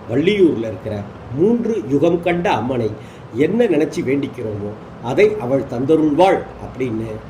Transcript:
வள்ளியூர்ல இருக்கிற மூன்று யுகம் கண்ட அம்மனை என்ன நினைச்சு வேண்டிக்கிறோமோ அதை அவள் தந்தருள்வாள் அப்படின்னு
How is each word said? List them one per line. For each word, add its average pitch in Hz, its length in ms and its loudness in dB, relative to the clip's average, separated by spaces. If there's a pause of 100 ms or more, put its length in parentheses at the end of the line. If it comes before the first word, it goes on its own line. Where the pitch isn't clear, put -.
வள்ளியூர்ல 151 600 2
இருக்கிற 107 280 -6 (380)
மூன்று 214 420 2 (140)
யுகம் 165 340 2
கண்ட 175 300 0
அம்மனை 120 360 0 (480)
என்ன 190 300 4
நினைச்சு 160 360 2
வேண்டிக்கிறோமோ 113 720 -4 (320)
அதை 143 220 4 (140)
அவள் 123 300 0
தந்தருள்வாள் 151 720 4 (180)
அப்படின்னு 110 500 -6 (220)